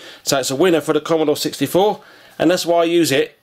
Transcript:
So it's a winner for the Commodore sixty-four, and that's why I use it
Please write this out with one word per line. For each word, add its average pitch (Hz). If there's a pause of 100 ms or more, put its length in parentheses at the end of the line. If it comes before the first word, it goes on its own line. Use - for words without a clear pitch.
(240)
So 139
it's 127
a 135
winner 165
for 156
the 151
Commodore 151
sixty-four, 175 (380)
and 151
that's 180
why 170
I 170
use 165
it 139